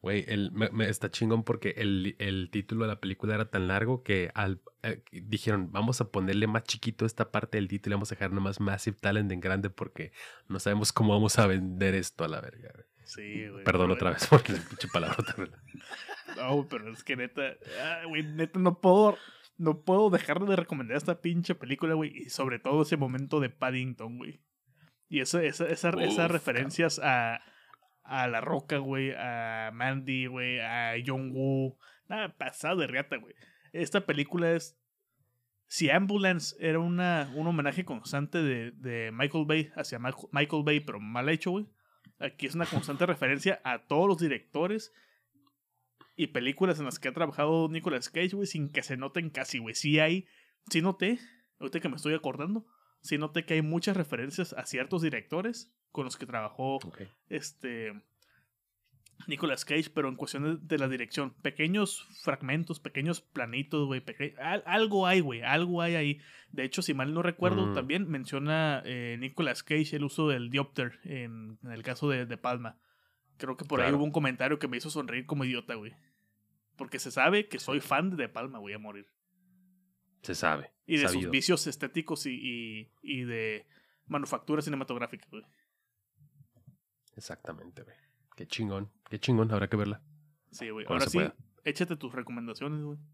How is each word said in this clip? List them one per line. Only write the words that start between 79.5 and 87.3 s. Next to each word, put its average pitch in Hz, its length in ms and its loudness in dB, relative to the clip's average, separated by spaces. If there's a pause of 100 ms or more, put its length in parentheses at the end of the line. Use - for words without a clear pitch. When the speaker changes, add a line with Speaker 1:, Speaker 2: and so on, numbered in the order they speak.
Speaker 1:
Se 92 120 -6
sabe, 78 380 -2 (140)
Speaker 2:
Y 165 100 0
de 147 60 4
sus 90 100 4
Speaker 1:
sabido. 90 180 0
Speaker 2:
vicios 143 360 2
estéticos 151 600 -6
y, 139 80 -4
y, 117 580 -10 (100)
y 131 220 -6
de 110 420 -4 (400)
manufactura 147 560 -2
cinematográfica, 131 680 -6
güey. 110 120 -16 (1700)
Speaker 1:
Exactamente, 82 640 -14